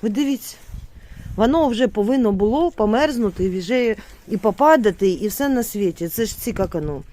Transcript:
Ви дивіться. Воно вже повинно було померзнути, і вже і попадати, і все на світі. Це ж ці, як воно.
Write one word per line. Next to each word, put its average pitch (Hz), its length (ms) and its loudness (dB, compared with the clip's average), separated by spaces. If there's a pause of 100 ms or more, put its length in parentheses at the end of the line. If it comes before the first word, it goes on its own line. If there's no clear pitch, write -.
Ви 214 80 -2
дивіться. 269 460 -2 (800)
Воно 277 320 4
вже 240 200 2
повинно 214 440 2
було 233 400 2
померзнути, 220 720 0
і 185 160 -2
вже 226 360 0 (320)
і 220 100 -4
попадати, 220 720 4
і 185 180 -2
все 277 220 -2
на 247 140 2
світі. 185 440 -2
Це 226 180 -2
ж - 160 -8
ці, 240 160 -4
як 190 160 -2
воно. 147 400 -6